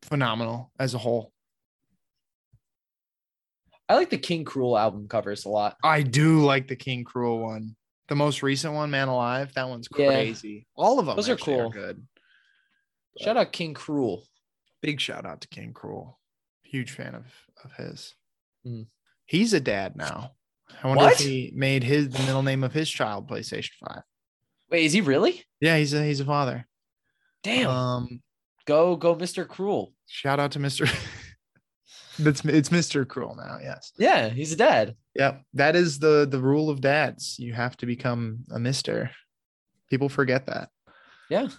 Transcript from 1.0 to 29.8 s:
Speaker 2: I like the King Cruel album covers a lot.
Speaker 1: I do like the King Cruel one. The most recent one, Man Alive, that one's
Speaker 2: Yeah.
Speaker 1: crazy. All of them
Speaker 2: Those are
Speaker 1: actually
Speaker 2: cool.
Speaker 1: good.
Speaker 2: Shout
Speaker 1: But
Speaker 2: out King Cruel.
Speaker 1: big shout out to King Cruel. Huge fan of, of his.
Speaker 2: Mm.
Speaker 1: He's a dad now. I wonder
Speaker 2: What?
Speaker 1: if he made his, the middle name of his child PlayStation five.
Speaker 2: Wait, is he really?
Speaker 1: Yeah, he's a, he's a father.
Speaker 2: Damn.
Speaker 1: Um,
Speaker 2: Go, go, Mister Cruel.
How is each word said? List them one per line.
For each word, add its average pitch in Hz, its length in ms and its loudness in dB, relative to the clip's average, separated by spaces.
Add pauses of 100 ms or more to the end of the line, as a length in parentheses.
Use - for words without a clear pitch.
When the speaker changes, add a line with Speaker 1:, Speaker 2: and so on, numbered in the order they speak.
Speaker 2:
I 196 80 4
like 349 140 4
the 180 80 -2
King 165 280 -4
Cruel 123 320 0
album 104 300 0
covers 104 380 -4
a 98 40 -10
lot. 104 340 -2
Speaker 1:
I 151 180 4
do 151 420 4
like 139 240 4
the 135 80 -8
King 123 280 -8
Cruel 117 360 -4
one. 110 360 -8 (320)
The 147 80 -2
most 143 280 0
recent 139 300 -2
one, 151 180 -4
Man 135 160 0
Alive, 127 480 -2
that 131 140 -4
one's 120 260 -12
Speaker 2:
Yeah. 143 120 4
Speaker 1:
crazy. 113 680 -2
All 220 240 4
of 180 60 2
them 156 100 -2
Speaker 2:
Those 208 140 -2
are 254 40 4
Speaker 1:
actually 147 240 -2
Speaker 2:
cool. 117 120 0
Speaker 1:
good. 98 360 -12 (1120)
Speaker 2:
Shout 214 160 -2
Speaker 1:
But 240 60 2
Speaker 2:
out 185 100 -2
King 165 220 -8
Cruel. 131 540 -4 (540)
Speaker 1:
big 147 180 -4
shout - 260 -8
out 85 160 -12
to - 60 -20
King 113 260 -16
Cruel. - 460 -14 (440)
Huge 127 280 -8
fan 123 240 -14
of, 120 100 -16 (380)
of 131 100 -20
his. - 400 -16 (520)
Speaker 2:
Mm. 113 220 -12 (380)
Speaker 1:
He's 214 280 2
a 170 60 4
dad 98 360 -4
now. 87 380 -10 (500)
I 131 40 -2
wonder 135 180 6
Speaker 2:
What? - 80 10
Speaker 1:
if - 60 2
he 131 360 -2
made 135 280 2
his, 143 260 2
the 127 140 -6
middle 135 200 0
name 135 200 0
of 127 100 -4
his 156 160 -2
child 107 400 -4
PlayStation - 420 -8 (160)
five. - 140 -14 (680)
Speaker 2:
Wait, 165 160 4
is 151 80 4
he 214 80 4
really? 180 420 2 (180)
Speaker 1:
Yeah, 160 160 4
he's 147 160 2
a, 151 100 0
he's 147 160 0
a 139 60 -4
father. 135 420 -2 (760)
Speaker 2:
Damn. 233 260 0
Speaker 1:
Um, 123 520 -4 (440)
Speaker 2:
Go, 165 300 4
go, 170 200 4
Mister 175 300 -6
Cruel. 185 480 -4 (140)